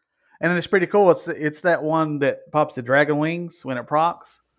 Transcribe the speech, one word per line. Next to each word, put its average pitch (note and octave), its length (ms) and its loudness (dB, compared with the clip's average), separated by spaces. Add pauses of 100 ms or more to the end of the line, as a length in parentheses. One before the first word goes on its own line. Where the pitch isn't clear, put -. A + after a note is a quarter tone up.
(420)
And E3+ 160 0
it's E3 100 -4
pretty F#3 200 0
cool. G3+ 240 4
It's, - 160 0
it's D3+ 340 -4
that E3 220 2
one D#3 360 0
that C3 320 -2
pops D3+ 240 0
the B2+ 60 -8
dragon C#3+ 380 2
wings E3 440 -6
when C3 140 -6
it A#2+ 80 -8
procs D#3+ 560 -2 (180)